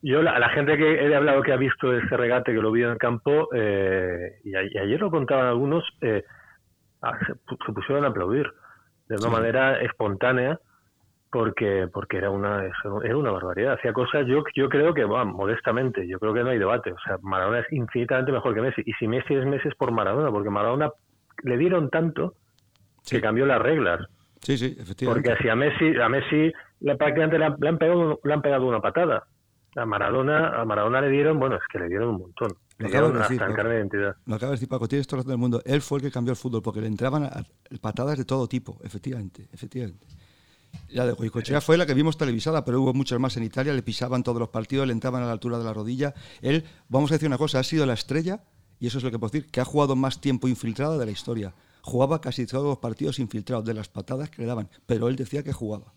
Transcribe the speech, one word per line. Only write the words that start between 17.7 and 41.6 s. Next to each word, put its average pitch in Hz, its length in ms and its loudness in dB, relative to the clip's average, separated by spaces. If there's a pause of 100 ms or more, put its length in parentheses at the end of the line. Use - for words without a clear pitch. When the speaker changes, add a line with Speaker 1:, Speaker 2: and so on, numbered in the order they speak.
Speaker 1:
infinitamente 127 600 0
mejor 123 240 0
que 110 60 0
Messi. 127 220 -2
Y - 100 -6
si 117 140 -4
Messi 131 280 0
es 131 100 0
Messi 139 220 -2
es 139 80 -6
por 127 160 -2
Maradona, 117 400 0
porque 104 180 -2
Maradona 117 400 2 (540)
le 123 140 0
dieron 165 340 2
tanto 160 440 -2 (720)
que 117 100 -2
Speaker 2:
Sí. 107 40 0
Speaker 1:
cambió 113 240 2
las 135 160 4
reglas. 107 380 2 (420)
Speaker 2:
Sí, 135 160 0
sí, 127 220 -4
efectivamente. 107 500 -2
Speaker 1:
Porque 113 140 2
si 120 60 2
a 113 60 2
Messi, 151 460 2
a 113 80 4
Messi 151 420 2 (280)
le, 143 160 0
prácticamente 156 420 2
le 156 80 4
han, 147 140 0
le 147 80 2
han 165 100 2
pegado, 165 460 4
le 147 100 2
han 147 80 0
pegado 135 240 2
una 120 140 2
patada. 120 480 0 (480)
A 120 100 -2
Maradona, 131 760 2
a 113 60 0
Maradona 110 340 2
le 139 100 2
dieron, 147 300 4
bueno, 131 180 0
es - 40 -4 (100)
que - 60 -8
le 87 120 -4
dieron 104 200 0
un 98 120 -2
montón. 92 280 -6 (300)
Le 110 60 -4
Speaker 2:
Lo - 20 -2
acabas 95 40 -4
Speaker 1:
dieron 147 220 4
Speaker 2:
de 120 60 0
decir, 113 160 2
Speaker 1:
hasta 104 100 0
en 95 60 0
Speaker 2:
Paco. 104 40 0
Speaker 1:
carne 107 180 0
de 113 80 2
identidad. 101 340 -2 (100)
Speaker 2:
Lo 107 100 -4
acabas 113 140 -4
de 139 60 -2
decir, 127 120 -4
Paco, 120 200 -2
tienes 139 180 0
todo 139 120 -6
el - 20 -2
razón 131 140 -4
del 123 40 -2
mundo. 120 260 2
Él 139 180 0
fue 143 180 -2
el 127 60 -8
que 139 60 -4
cambió 123 200 -2
el 120 60 -2
fútbol, 117 260 -4
porque 104 180 -4
le 110 60 -4
entraban 131 380 0
a, - 20 -6
a - 160 -8 (360)
patadas 131 380 -2
de 127 80 -2
todo 131 220 0
tipo, - 360 -6
efectivamente, 104 680 -10
efectivamente. 104 540 -10 (840)
La 123 160 0
de 123 80 2
Goicoechea 120 480 -2